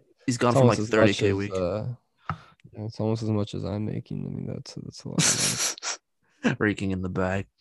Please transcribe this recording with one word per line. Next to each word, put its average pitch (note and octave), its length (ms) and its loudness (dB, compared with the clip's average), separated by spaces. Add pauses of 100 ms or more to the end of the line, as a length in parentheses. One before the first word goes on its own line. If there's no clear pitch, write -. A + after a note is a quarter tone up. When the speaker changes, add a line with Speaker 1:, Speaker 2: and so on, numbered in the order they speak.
(260)
Speaker 1:
he's A#2+ 120 0
gone A#2+ 140 4
Speaker 2:
it's C#3 80 6
Speaker 1:
from, B2+ 80 10
like, A2 100 6
Speaker 2:
almost - 20 -2
as G#2+ 120 -2
much A2 80 6
Speaker 1:
thirty G#2+ 140 8
K G#2+ 140 2
a - 40 4
Speaker 2:
as, G2 40 2
Speaker 1:
week. G2 180 -4
Speaker 2:
uh, F#2+ 300 -2 (920)
yeah, G#2+ 120 -10
it's A2 140 -8
almost A2 240 0
as A2 60 -2
much G#2 260 0
as G2+ 80 -6
I'm G2+ 220 -4
making. G1+ 400 -8
I G1+ 40 -8
mean, G1+ 180 -8
that's, - 280 -10
that's - 280 -14
a - 60 -10
lot G1+ 100 -4
of - 560 0 (680)
money. F3+ 120 2
Speaker 1:
<laughs> - 40 -12
Raking G2+ 320 0
in F#2 100 -2
the F#2 80 -4
bag. F#2 360 -2 (160)